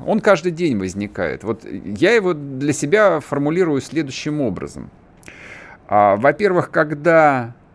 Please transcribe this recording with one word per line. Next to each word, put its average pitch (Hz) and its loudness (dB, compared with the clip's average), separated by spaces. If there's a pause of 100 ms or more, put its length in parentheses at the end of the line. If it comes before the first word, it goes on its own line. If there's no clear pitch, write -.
он 208 0
каждый 180 2
день 156 -2
возникает. 95 -6
Вот 101 -6
я 107 -2
его 185 0
для 143 -6
себя 170 2
формулирую 147 -2
следующим 151 -6
образом. 73 -6 (960)
А, 104 4
во-первых, 151 2
когда 151 2 (200)